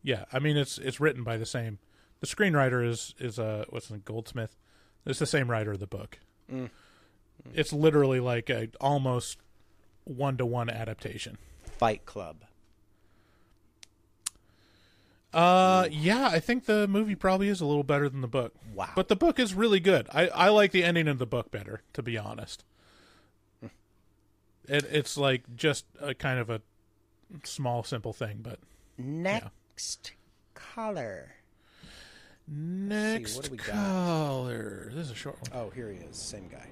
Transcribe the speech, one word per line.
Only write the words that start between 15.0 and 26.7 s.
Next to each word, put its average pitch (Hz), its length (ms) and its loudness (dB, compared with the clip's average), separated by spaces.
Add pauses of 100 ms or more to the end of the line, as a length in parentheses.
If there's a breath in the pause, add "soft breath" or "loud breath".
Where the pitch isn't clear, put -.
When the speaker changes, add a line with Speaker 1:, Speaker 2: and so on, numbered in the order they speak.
Speaker 1:
Uh, 185 540 8
Speaker 2:
Ooh. 151 60 -4
Speaker 1:
yeah, 202 380 2
I 165 80 4
think 240 260 0
the 214 220 4
movie 208 280 2
probably 190 340 2
is 185 120 0
a 156 40 0
little 147 180 2
better 143 260 2
than 131 120 -6
the 127 60 -4
book. 120 260 -2 (200)
Speaker 2:
Wow. 95 220 -6
Speaker 1:
But 185 120 2
the 220 80 6
book 311 240 4
is 208 140 2
really 202 260 4
good. 170 340 6
I, 170 160 4
I 185 200 6
like 208 220 8
the 180 120 4
ending 170 240 4
of 139 120 0
the 123 80 -2
book 120 240 -4
better, 104 300 -10 (120)
to - 80 -6
be 113 160 -4
honest. 107 460 -10 (1000 soft breath)
Speaker 2:
Hmm. - 60 -14 (1000)
Speaker 1:
It, 143 220 0
it's, 147 280 0
like, 131 260 2 (120)
just 143 300 0 (160)
a 143 140 -6
kind 127 240 -2
of 113 100 -4
a 110 120 -4 (840)